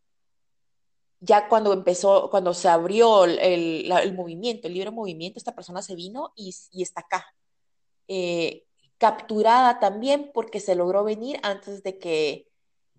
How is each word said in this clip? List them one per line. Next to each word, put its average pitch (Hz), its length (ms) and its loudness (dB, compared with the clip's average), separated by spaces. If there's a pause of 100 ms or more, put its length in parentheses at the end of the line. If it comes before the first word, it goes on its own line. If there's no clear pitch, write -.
(1200)
ya 208 300 2
cuando 214 240 4
empezó, 190 560 2
cuando 185 240 0
se 185 140 -2
abrió 190 580 6
el, 170 140 2
el, 170 500 0
la, 180 120 2
el 190 120 -2
movimiento, 185 540 -8
el 175 60 -10
libre 196 180 -8
movimiento, 190 460 -12
esta - 180 -14
persona 180 260 -14
se 190 140 -14
vino 196 400 -12
y, 190 200 -16 (160)
y 180 100 -8
está 175 200 -10
acá. - 240 -8 (840)
Eh, 175 580 -4 (320)
capturada 226 840 2
también 254 540 -2
porque 220 260 -6
se 190 160 -2
logró 180 280 0
venir 220 400 -6
antes 202 400 -8
de 190 160 -10
que, 156 480 -4 (520)